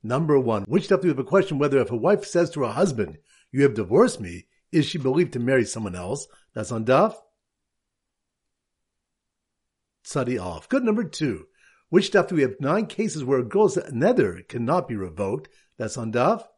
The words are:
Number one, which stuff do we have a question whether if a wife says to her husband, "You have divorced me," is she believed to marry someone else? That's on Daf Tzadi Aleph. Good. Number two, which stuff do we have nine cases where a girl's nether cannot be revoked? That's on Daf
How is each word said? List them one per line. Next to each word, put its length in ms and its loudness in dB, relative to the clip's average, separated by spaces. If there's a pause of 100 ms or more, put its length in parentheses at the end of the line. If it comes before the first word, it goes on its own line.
Number 320 2
one, 280 2
which 220 -2
stuff 160 2
do 40 0
we 40 4
have 100 -2
a 40 -2
question 360 0
whether 180 2
if 140 0
a 40 -2
wife 280 2
says 260 0
to 140 -4
her 80 -4
husband, 460 -2 (340)
"You 100 2
have 120 4
divorced 460 2
me," 280 -12 (240)
is 120 2
she 140 -6
believed 360 0
to 40 -4
marry 260 2
someone 300 -8
else? 320 -8 (280)
That's 180 -6
on 120 -4
Daf 300 4 (3000)
Tzadi 380 -4
Aleph. 260 -10
Good. 140 0
Number 220 0
two, 420 -6 (420)
which 200 4
stuff 180 2
do 80 -6
we 80 4
have 180 0
nine 260 0
cases 360 -6
where 160 2
a 60 0
girl's 340 2 (140)
nether 560 2
cannot 400 -2
be 80 -6
revoked? 520 -6 (300)
That's 180 -6
on 140 -6
Daf 480 0